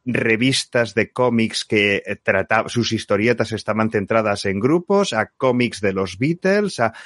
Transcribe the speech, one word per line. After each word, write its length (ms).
revistas 880
de 180
cómics 540
que, 400
eh, 100
trataba, 540
sus 220
historietas 600
estaban 400
centradas 540
en 140
grupos, 540
a 140
cómics 540
de 120
los 260
Beatles, 600
a 140